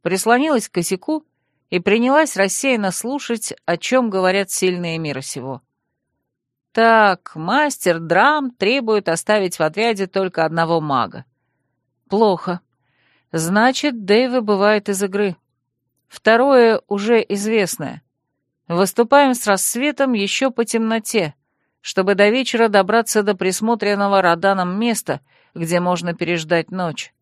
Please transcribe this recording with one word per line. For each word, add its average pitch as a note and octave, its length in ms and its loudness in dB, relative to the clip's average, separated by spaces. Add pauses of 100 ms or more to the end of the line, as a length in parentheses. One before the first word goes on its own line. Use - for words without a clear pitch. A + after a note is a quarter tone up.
Прислонилась A#3 680 0
к - 40 -20
косяку F#3+ 520 -4 (460)
и F3+ 80 -2
принялась B3 580 2
рассеянно G3+ 540 0
слушать, A#3+ 640 -6 (120)
о E3+ 120 -2
чём B3 340 0
говорят F#3+ 400 0
сильные F3 480 -2
мира C#3+ 220 -6
сего. C3+ 400 -12 (1120)
Так, A3 600 2
мастер F3+ 640 -2
Драм A#3+ 520 2
требует A3 560 -2
оставить F#3 500 -2
в - 40 -4
отряде G3 460 -2
только F3+ 360 -2
одного E3 380 0
мага. B2+ 420 -2 (840)
Плохо. G3 500 0 (720)
Значит, A3 720 0
Дэй A3 240 2
выбывает G#3 600 0
из F#3+ 120 -2
игры. G3+ 360 -2 (720)
Второе A#3 800 4
уже G#3 400 2
известное. G3+ 720 -2 (680)
Выступаем A#3+ 680 2
с A#3+ 120 -6
рассветом C4 640 0
ещё A3 400 -2
по A#3 140 -2
темноте, A3 680 -2 (460)
чтобы F#3+ 340 -2
до G3+ 140 4
вечера A#3 400 2
добраться G#3 560 2
до G3+ 120 0
присмотренного G3+ 840 0
Раданом F3+ 560 0
места, G#3+ 440 -4 (320)
где E3+ 260 -2
можно F3 340 -2
переждать E3 580 -2
ночь. F3+ 500 -8